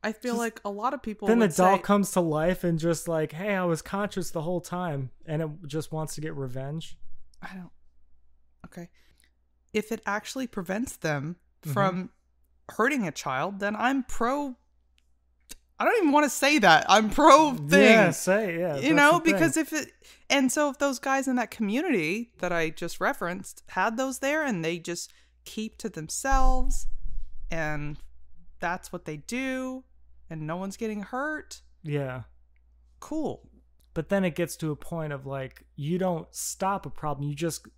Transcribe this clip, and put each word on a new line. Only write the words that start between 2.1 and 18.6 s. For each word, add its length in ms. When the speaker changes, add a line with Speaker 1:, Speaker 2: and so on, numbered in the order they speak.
Speaker 2:
to 80
life 420
and 160
just 300
like, 240
"Hey, 240
I 80
was 180
conscious 480
the 120
whole 180
time," 500
and 180
it 60
just 240
wants 240
to 60
get 160
revenge. 600
Speaker 1:
I 140
don't, 140
okay. 240
If 180
it 160
actually 400
prevents 500
them 400
Speaker 2:
Mm-hmm. 100
Speaker 1:
from 380
hurting 400
a 40
child, 460
then 160
I'm 300
pro, 500
I 40
don't 140
even 140
wanna 180
say 300
that. 280
I'm 220
pro 440
thing. 280
Speaker 2:
Yeah, 280
say, 500